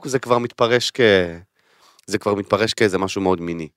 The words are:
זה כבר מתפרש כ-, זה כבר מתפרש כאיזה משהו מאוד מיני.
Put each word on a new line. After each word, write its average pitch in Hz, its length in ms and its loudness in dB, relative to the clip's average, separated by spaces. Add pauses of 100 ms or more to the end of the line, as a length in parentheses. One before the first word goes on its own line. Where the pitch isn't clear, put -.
זה 131 140 -2
כבר 120 180 0
מתפרש 120 560 0
כ-, - 60 -4 (1080)
זה 98 100 -4
כבר 104 180 -2
מתפרש 104 380 -2
כאיזה 98 240 0
משהו 95 240 -4
מאוד 92 200 0
מיני. 82 360 -8